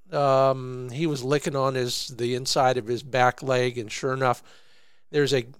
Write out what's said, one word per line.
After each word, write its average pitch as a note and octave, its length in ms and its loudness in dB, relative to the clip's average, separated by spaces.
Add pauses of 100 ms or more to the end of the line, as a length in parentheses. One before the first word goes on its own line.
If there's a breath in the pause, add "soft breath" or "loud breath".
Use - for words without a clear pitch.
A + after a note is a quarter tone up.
(120)
um, C3+ 800 2
he D3+ 140 -4
was C#3+ 180 -2
licking C#3+ 320 0
on C3+ 200 0
his, B2 320 -4
the A#2+ 260 -4
inside B2+ 440 2
of G#2+ 100 -6
his A#2 160 -4
back B2+ 400 2
leg, B2+ 340 0
and G#2+ 140 -8
sure C3+ 220 -4
enough, C3 280 0 (680 soft breath)
there's C#3+ 220 2
a, B2 120 2 (140)